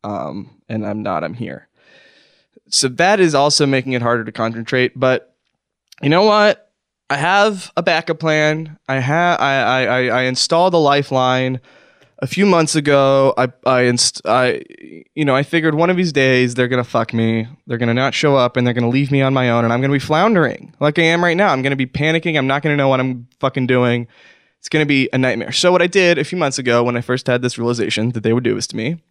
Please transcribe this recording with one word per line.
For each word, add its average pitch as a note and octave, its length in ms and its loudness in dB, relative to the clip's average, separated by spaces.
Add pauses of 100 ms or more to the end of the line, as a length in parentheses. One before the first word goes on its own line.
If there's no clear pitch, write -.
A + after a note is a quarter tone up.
Um, F#2 640 -10
and A2+ 180 -6
I'm G#2 160 -8
not, F2+ 220 -6
I'm E2 120 -8
here. A#2 340 -14 (1000)
So - 200 -2
that F3+ 300 2
is E3 160 4
also C#3+ 300 2
making C3+ 280 -2
it B2 80 -2
harder A#2+ 240 0
to A2+ 60 -12
concentrate, A#2 680 -4
but B2+ 360 -2 (680)
you C#3 80 0
know F3 140 4
what? G#3 480 2 (380)
I C#3+ 80 -2
have G3 600 0
a F3+ 60 -4
backup E3 360 -2
plan. D#3 580 -2 (120)
I C3+ 100 0
ha-, E3 400 0
I, C3+ 160 0
I, B2+ 280 0
I, B2+ 240 0
I A#2+ 160 0
installed E3+ 500 0
a F3 40 2
lifeline C3 840 0 (600)
a C3+ 80 -6
few G3 180 0
months E3+ 300 2
ago. C#3 640 2
I, B2 140 0 (140)
I B2+ 180 2
inst-, A#2+ 420 -2
I, A#2+ 360 0 (520)
you D3+ 120 -2
know, C3+ 100 2
I C#3 80 0
figured D#3+ 320 0
one E3+ 140 2
of F#3 80 0
these F3+ 140 0
days B2+ 440 2
they're B2 120 0
gonna B2 160 -2
fuck A2+ 300 -2
me. A2+ 340 0 (200)
They're A#2+ 100 -6
gonna A#2 160 0
not B2+ 200 0
show C#3+ 220 2
up B2 220 2
and B2 80 0
they're A#2+ 80 0
gonna A#2 160 0
leave C3 220 0
me C#3 100 2
on C3+ 120 0
my B2+ 160 0
own, A#2 140 2
and A#2 100 0
I'm A#2+ 80 0
gonna C#3 120 0
be C#3 60 0
floundering D#3+ 800 0
like D3 180 0
I E3+ 60 2
am E3+ 200 2
right E3+ 140 0
now. G3 140 2
I'm C3 100 0
gonna C#3 140 -2
be C3+ 120 -2
panicking. D#3+ 500 -2
I'm C3+ 100 0
not C3+ 160 0
gonna D3 140 0
know C#3 100 2
what C3 120 2
I'm B2+ 280 -4 (120)
fucking C3 280 -2
doing. B2 400 2 (500)
It's - 120 -18
gonna D3+ 160 0
be C#3 280 2
a C3 40 0
nightmare. B2+ 340 -2
So F3+ 200 2
what F3+ 100 4
I F3+ 60 2
did F3 300 2
a C3+ 60 -2
few F3+ 140 -6
months C#3+ 200 -2
ago A#2+ 260 2
when A#2+ 140 0
I A#2+ 40 -4
first - 260 -4
had B2 140 0
this B2 180 -4
realization A#2 520 -2
that A#2 120 -6
they A2+ 100 2
would B2 120 0
do G#2+ 100 0
this G#2 120 -8
to - 100 -14
me D3 340 -6